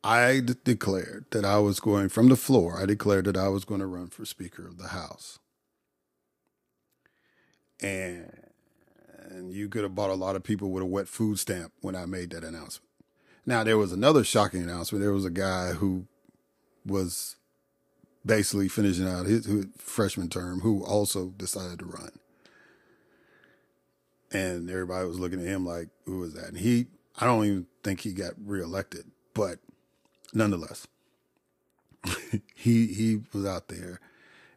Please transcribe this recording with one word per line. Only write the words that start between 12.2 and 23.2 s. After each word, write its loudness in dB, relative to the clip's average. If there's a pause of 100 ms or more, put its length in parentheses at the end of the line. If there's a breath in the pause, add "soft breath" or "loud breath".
that -10
announcement. -14 (560 soft breath)
Now, 2
there 6
was 2
another 6
shocking 2
announcement. -4
There 2
was 0
a -2
guy 0
who -2 (800)
was -4 (880)
basically 4
finishing 2
out -4
his, 2
his 0 (120)
freshman -2
term -6
who 2
also 0
decided -8
to -10
run. -14 (2250 soft breath)